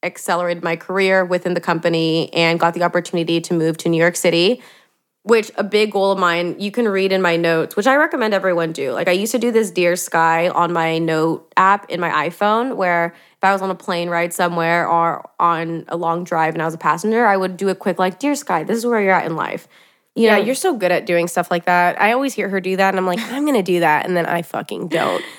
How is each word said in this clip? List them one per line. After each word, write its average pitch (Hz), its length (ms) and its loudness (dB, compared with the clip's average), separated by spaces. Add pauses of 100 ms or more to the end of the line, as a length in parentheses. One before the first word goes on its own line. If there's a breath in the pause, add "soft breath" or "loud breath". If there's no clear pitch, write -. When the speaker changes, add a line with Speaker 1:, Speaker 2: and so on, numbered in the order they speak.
Speaker 1:
accelerated 175 600 -4
my 170 140 -2
career 190 480 2
within 180 300 -2
the 175 60 -2
company 165 720 0
and 170 260 2
got 170 160 2
the 175 80 -2
opportunity 170 600 0
to 180 120 -4
move 160 240 0
to - 100 -4
New 165 100 2
York 175 180 2
City, 180 460 2 (600 loud breath)
which 220 340 2
a 208 80 -2
big 208 280 0
goal 196 200 2
of 190 60 0
mine, 175 400 0
you 202 120 -6
can 233 180 0
read 190 240 0
in 190 80 2
my 170 160 2
notes, 165 400 0
which 208 100 0
I 269 100 4
recommend 294 360 2
everyone 175 400 0
do. 135 200 -4
Like, 170 160 -2
I 180 40 4
used 202 200 0
to 254 60 0
do 240 120 0
this 220 200 2
Dear 175 260 2
Sky 165 520 2
on 170 240 0
my 160 260 0
note 165 580 -2
app 196 340 4
in 175 100 -4
my 156 280 -2
iPhone, 220 480 0
where 170 320 0 (280 soft breath)
if - 80 -6
I 190 80 4
was 190 80 0
on 190 100 -4
a 185 40 -2
plane 175 340 -4
ride 175 240 -2
somewhere 170 560 0
or 165 400 0 (120)
on 165 480 -2
a - 80 -6
long 170 280 -2
drive 160 300 0
and 165 80 -4
I - 40 -2
was 165 80 -4
a 160 40 -14
passenger, 214 480 0
I 196 100 4
would 185 200 -2
do 196 140 -2
a 185 40 0
quick, 190 240 -4
like, 185 200 -2
"Dear 285 160 0
Sky, 185 300 -4
this 220 140 -2
is 226 80 -4
where 233 140 0
you're 196 120 2
at 180 140 2
in 160 100 -4
life." - 300 -6 (500 soft breath)
You 226 100 2
Speaker 2:
Yeah, 214 120 6
Speaker 1:
know? 196 40 2
Speaker 2:
you're 233 140 0
so 359 180 0
good 185 160 -2
at 175 160 0
doing 170 220 0
stuff 175 240 -4
like 175 140 -2
that. 175 340 2
I 208 120 4
always 262 220 -2
hear 196 140 -4
her 190 120 -2
do 185 160 -4
that, 190 120 2
and 190 100 0
I'm 185 80 -2
like, 185 140 -2 (100)
"I'm 277 160 -4
gonna 262 160 2
do 180 180 0
that," 151 260 2
and 180 100 -2
then 170 100 0
I 170 160 -2
fucking - 460 -8
don't. - 400 -2
Speaker 1:
<laughs> - 100 -20